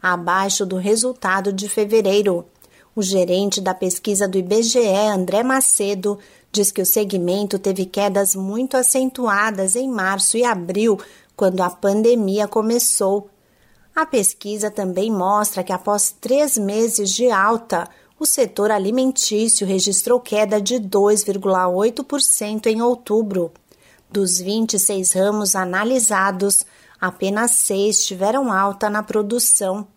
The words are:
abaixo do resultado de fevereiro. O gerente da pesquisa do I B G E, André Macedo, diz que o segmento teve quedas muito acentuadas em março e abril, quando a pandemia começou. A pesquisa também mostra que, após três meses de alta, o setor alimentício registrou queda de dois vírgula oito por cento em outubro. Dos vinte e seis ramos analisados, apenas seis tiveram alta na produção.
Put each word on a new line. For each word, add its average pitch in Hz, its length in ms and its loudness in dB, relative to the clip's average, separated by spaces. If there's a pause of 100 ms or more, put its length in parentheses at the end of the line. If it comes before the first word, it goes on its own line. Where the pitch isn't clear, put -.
abaixo 180 600 0
do 185 120 -4
resultado 202 760 0
de 196 160 -6
fevereiro. 202 800 2 (480)
O 214 80 -2
gerente 185 580 0
da 185 140 0
pesquisa 196 520 -2
do 190 120 0
I 190 40 0
B 208 200 2
G 226 180 0
E, 208 300 2
André 185 320 0
Macedo, 208 760 0 (320)
diz 202 220 0
que - 80 -4
o 185 60 0
segmento 196 720 -2
teve 190 260 -2
quedas 196 500 0
muito 208 440 -4
acentuadas 220 1000 0
em 262 140 -4
março 196 480 0
e 240 60 2
abril, 202 540 0 (380)
quando 185 240 2
a 180 80 0
pandemia 208 800 2
começou. 208 800 0 (680)
A 320 120 0
pesquisa 214 640 -2
também 196 420 -2
mostra 202 500 0
que, 190 100 -4
após 202 460 -2
três 277 380 2
meses 208 540 0
de 240 200 2
alta, 202 560 0 (320)
o 311 60 -4
setor 220 460 0
alimentício 220 960 0
registrou 196 520 0
queda 214 400 0
de 214 200 -2
dois 208 440 2
vírgula 190 460 0
oito 214 340 0
por 262 200 -4
cento 214 440 -2
em 220 140 0
outubro. 214 720 -2 (580)
Dos 185 300 0
vinte 220 340 -2
e 208 40 0
seis 190 340 0
ramos 202 420 0
analisados, 196 1080 0 (340)
apenas 202 520 -2
seis 202 560 0
tiveram 214 440 -2
alta 196 380 0
na 208 140 -2
produção. 208 840 0 (100)